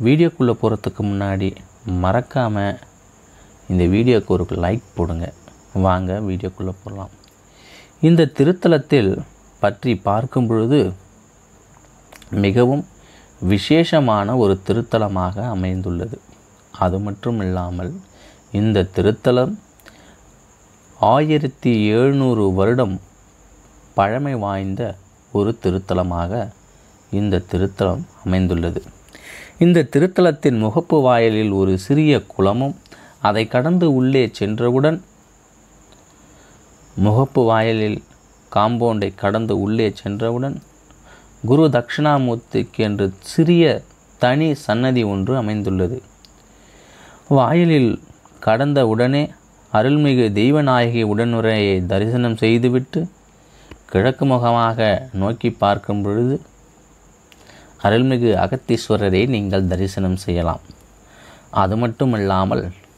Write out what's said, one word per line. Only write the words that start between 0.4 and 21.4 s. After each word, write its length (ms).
போறதுக்கு 400
முன்னாடி 540
மறக்காம 920
இந்த 160
வீடியோக்கு 420
ஒரு 220
லைக் 320
போடுங்க. 380
வாங்க 460
வீடியோக்குள்ள 540
போலாம். 260
இந்த 360
திருத்தலத்தில் 840
பற்றி 360
பார்க்கும் 520
பொழுது, 460
மிகவும் 560
விசேஷமான 1000
ஒரு 280
திருத்தலமாக 760
அமைந்துள்ளது. 800
அது 280
மட்டும் 400
இல்லாமல், 540
இந்த 440
திருத்தலம் 600
ஆயிரத்தி 880